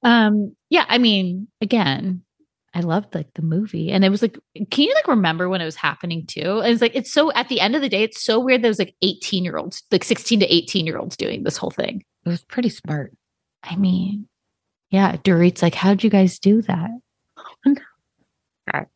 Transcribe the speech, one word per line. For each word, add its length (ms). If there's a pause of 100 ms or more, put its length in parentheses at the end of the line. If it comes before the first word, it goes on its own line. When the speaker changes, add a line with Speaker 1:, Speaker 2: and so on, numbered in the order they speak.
Speaker 1:
Um, 520 (140)
yeah, 180
I 100
mean, 500 (140)
again, 600 (520)
I 80
loved, 340
like, 180
the 80
movie. 500
And 140
it 40
was 120
like, 160 (320)
can 140
you, 100
like, 140
remember 420
when 120
it 40
was 100
happening 500
too? 340
And 120
it's 100
like, 140
it's 160
so, 220
at 160
the 100
end 160
of 60
the 80
day, 140
it's 200
so 160
weird. 220
There 80
was, 100
like, 220
eighteen-year-olds, 920
like, 120
sixteen 380
to 120
eighteen-year-olds 640
doing 260
this 140
whole 140
thing. 320 (220)
Speaker 2:
It 40
was 140
pretty 260
smart. 440 (500)
Speaker 1:
I 140
mean, 500 (640)
yeah, 320
Dorit's 400
like, 120
"How'd 280
you 80
guys 260
do 260
that?" 260 (760)
Speaker 2:
<laughs> 0 (1040)
Okay. 160 (100)